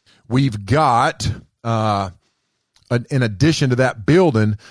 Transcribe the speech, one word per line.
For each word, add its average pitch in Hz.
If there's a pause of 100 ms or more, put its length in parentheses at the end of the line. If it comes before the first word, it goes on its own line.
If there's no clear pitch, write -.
(280)
we've 117
got, 131 (320)
uh, 107 (840)
a-, 123
in 135
addition 131
to 123
that 123
building, 131 (140)